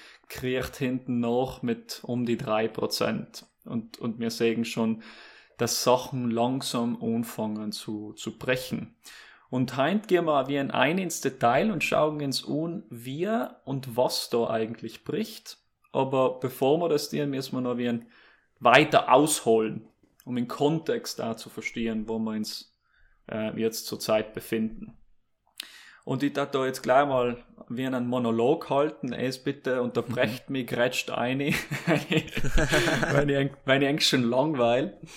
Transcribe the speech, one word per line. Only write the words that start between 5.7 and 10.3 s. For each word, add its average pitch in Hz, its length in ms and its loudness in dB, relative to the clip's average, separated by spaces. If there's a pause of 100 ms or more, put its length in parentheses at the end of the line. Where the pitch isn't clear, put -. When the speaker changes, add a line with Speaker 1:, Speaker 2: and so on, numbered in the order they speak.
Speaker 1:
Sachen 123 460 0
langsam 120 720 -2
anfangen 110 680 -4
zu, 107 420 -10
zu - 240 -10
brechen. - 580 -4 (540)
Und 127 280 -2
heint 170 320 0
gehen 175 160 4
wir 143 220 2